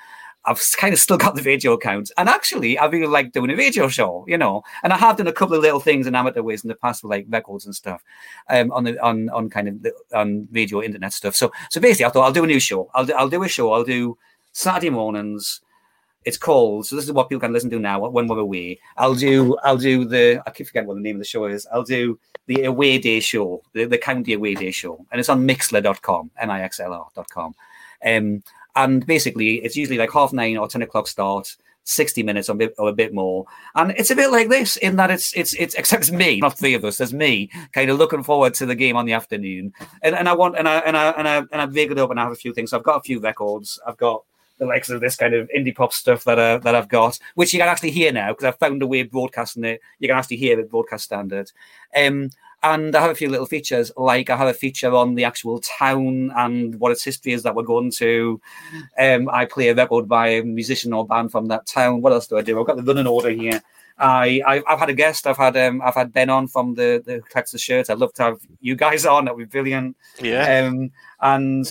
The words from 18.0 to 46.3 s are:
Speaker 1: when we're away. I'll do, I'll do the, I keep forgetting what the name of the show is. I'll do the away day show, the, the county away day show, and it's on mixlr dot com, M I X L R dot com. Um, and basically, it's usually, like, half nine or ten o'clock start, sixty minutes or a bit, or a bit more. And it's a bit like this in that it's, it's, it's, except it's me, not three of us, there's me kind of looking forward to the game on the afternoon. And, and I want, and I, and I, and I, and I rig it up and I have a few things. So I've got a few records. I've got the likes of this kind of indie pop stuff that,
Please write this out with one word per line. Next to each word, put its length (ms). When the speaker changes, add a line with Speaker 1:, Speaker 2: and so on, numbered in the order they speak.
Speaker 1:
when 200
we're 120
away. 400
I'll 180
do, 480
I'll 140
do 300
the, 420
I 40
keep 160
forgetting 200
what 60
the 80
name 160
of 20
the 60
show 220
is. 220
I'll 140
do 340
the 180
away 340
day 220
show, 420
the, 100
the 140
county 340
away 240
day 160
show, 400
and 80
it's 80
on 180
mixlr 380
dot 180
com, 360
M 120
I 120
X 180
L 140
R 200
dot 160
com. 240
Um, 360
and 320
basically, 500
it's 100
usually, 220
like, 160
half 180
nine 240
or 140
ten 120
o'clock 280
start, 480
sixty 400
minutes 240
or 60
a 20
bit, 220
or 100
a 60
bit 200
more. 320
And 160
it's 200
a 40
bit 160
like 160
this 300
in 180
that 160
it's, 240
it's, 200
it's, 200
except 280
it's 80
me, 280
not 180
three 160
of 120
us, 140
there's 140
me 360
kind 160
of 80
looking 260
forward 300
to 120
the 100
game 200
on 100
the 60
afternoon. 600
And, 140
and 140
I 40
want, 240
and 120
I, 80
and 180
I, 160
and 160
I, 100
and 100
I 40
rig 260
it 80
up 120
and 80
I 40
have 80
a 40
few 180
things. 160
So 80
I've 80
got 140
a 40
few 160
records. 680
I've 120
got 260
the 80
likes 220
of 120
this 140
kind 180
of 160
indie 260
pop 160
stuff 340
that, 120